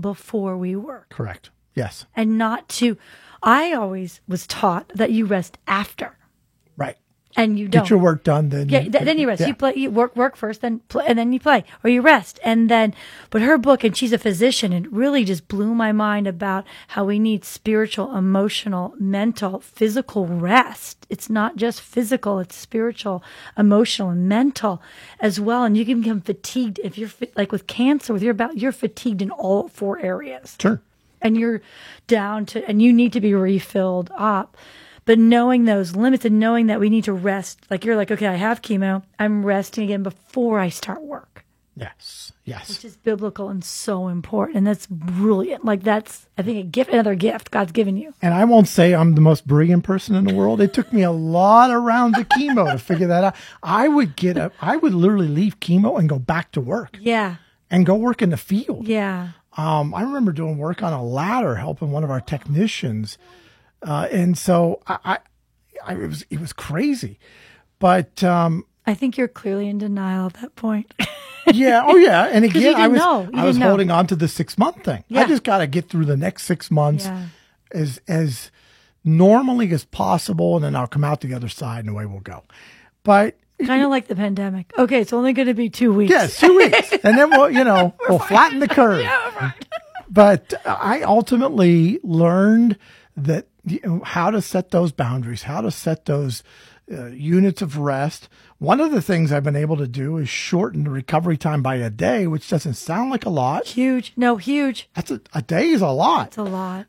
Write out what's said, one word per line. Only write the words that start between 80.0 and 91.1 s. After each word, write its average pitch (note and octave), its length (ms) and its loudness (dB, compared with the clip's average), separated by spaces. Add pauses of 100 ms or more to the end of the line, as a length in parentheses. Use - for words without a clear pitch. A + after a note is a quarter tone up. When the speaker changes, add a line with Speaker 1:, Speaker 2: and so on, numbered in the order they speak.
Speaker 2:
and D3+ 80 0
then C#3+ 120 -2
I'll B2+ 100 -2
come D3 180 -2
out D3 180 -4
the B2+ 100 -8
other A#2+ 160 -8
side, A#2 320 -10
and G#2+ 80 -8
away G#2 160 -8
we'll G2 160 -12
go. F#2+ 240 -18 (580)
But G#3 340 4 (280)
Speaker 1:
Kinda C4 240 2
like C4 200 -2
the A3 80 -6
pandemic. G3 640 -4
"Okay, B3 220 2
it's G#3 140 -2
only B3 180 2
gonna B3+ 220 0
be A3+ 160 -2
two A#3+ 220 2
weeks." G3 180 4
Speaker 2:
Yes, A3+ 280 2
two F4+ 160 6
weeks. - 440 4
Speaker 1:
<laughs> - 40 -4
Speaker 2:
And A3 140 6
then D4 140 6
we'll, C#4 200 8
you B3+ 140 2
know, F#3 360 4
Speaker 1:
We're A#4+ 100 -2
Speaker 2:
we'll F3+ 80 4
Speaker 1:
fine. - 100 -4
Speaker 2:
flatten C4+ 300 4
the C#4+ 100 0
curve. G#3+ 340 4
Speaker 1:
<laughs> - 20 -2
Yeah, B4 200 -2
we're A#4 60 -6 (100)
fine. C3+ 120 -4 (580)
Speaker 2:
But G3+ 440 4 (120)
I A#3 360 -2
ultimately G#3 1000 4